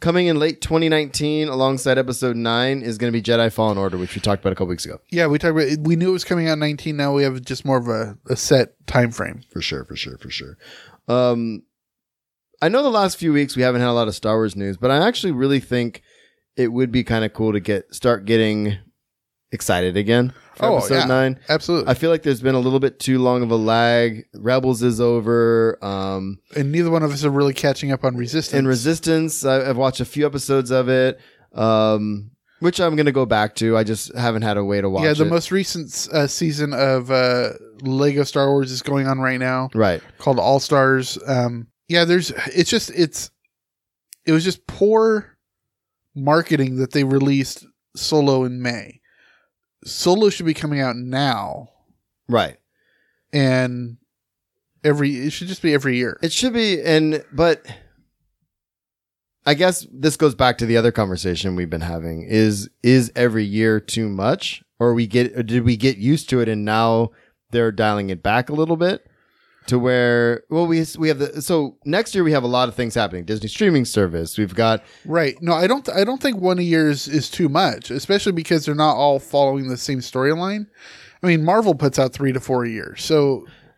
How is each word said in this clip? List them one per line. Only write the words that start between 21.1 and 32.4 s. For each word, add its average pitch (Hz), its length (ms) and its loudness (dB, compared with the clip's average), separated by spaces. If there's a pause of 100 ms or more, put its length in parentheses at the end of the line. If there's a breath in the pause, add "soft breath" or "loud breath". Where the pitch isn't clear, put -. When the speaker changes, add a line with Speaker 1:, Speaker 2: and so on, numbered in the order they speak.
Speaker 2:
Absolutely. 156 420 -2
Speaker 1:
I 123 40 2
feel 160 160 0
like 160 120 0
there's 135 180 0
been 131 140 2
a 127 60 2
little 131 200 2
bit 131 200 -2
too 131 180 0
long 123 240 2
of 117 80 -2
a 117 60 2
lag. 113 680 2 (100)
Rebels 123 480 0
is 117 180 2
over. 117 840 2
Um, 98 560 -6 (160)
Speaker 2:
And 143 160 -2
neither 170 200 0
one 165 120 2
of 147 100 0
us 139 120 -4
are 143 60 2
really 139 240 2
catching 139 380 -2
up 135 120 -4
on 127 120 -2
Resistance. 135 420 -4
Speaker 1:
and 131 100 2
Resistance, 160 760 0
I, 135 240 2
I've 127 80 0
watched 131 240 -2
a 123 40 -4
few 147 220 -2
episodes 135 440 -2
of 127 180 2
it, 127 300 2 (360 soft breath)
um, 110 760 0 (300)